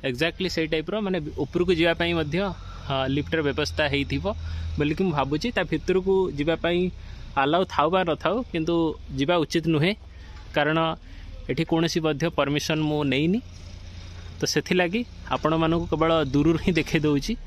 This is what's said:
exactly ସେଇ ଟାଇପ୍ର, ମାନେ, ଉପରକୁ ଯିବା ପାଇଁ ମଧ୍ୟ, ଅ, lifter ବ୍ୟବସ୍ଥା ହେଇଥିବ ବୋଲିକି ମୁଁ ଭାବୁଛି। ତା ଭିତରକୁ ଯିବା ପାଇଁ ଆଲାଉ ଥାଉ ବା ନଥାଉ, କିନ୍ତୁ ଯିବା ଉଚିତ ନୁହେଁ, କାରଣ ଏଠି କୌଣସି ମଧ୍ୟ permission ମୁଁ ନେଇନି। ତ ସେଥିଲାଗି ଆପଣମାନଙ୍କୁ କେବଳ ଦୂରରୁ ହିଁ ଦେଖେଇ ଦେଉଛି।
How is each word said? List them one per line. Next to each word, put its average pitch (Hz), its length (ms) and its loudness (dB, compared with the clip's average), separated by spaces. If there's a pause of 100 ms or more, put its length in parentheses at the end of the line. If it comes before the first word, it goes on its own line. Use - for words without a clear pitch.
exactly 160 460 -2
ସେଇ 160 180 0
ଟାଇପ୍ର, 160 320 -2
ମାନେ, 185 200 0 (180)
ଉପରକୁ 180 360 0
ଯିବା 165 200 4
ପାଇଁ 170 200 0
ମଧ୍ୟ, 160 260 0
ଅ, 143 680 -4
lifter 147 340 0
ବ୍ୟବସ୍ଥା 143 460 0
ହେଇଥିବ 139 380 0 (540)
ବୋଲିକି 156 240 2
ମୁଁ 185 80 2
ଭାବୁଛି। 147 400 0
ତା 208 120 0
ଭିତରକୁ 185 680 2
ଯିବା 147 240 0
ପାଇଁ 175 360 0 (460)
ଆଲାଉ 151 260 4
ଥାଉ 147 260 2
ବା 185 140 2
ନଥାଉ, 165 380 0
କିନ୍ତୁ 170 340 -2 (360)
ଯିବା 139 260 2
ଉଚିତ 160 300 0
ନୁହେଁ, 165 260 4 (600)
କାରଣ 160 420 2 (540)
ଏଠି 147 140 0
କୌଣସି 165 360 2
ମଧ୍ୟ 156 300 0
permission 147 520 0
ମୁଁ 151 220 0
ନେଇନି। 151 360 2 (1000)
ତ 147 60 -2
ସେଥିଲାଗି 180 600 0 (240)
ଆପଣମାନଙ୍କୁ 160 560 2
କେବଳ 160 260 2 (120)
ଦୂରରୁ 147 340 4
ହିଁ 185 160 2
ଦେଖେଇ 160 280 2
ଦେଉଛି। 151 320 2 (140)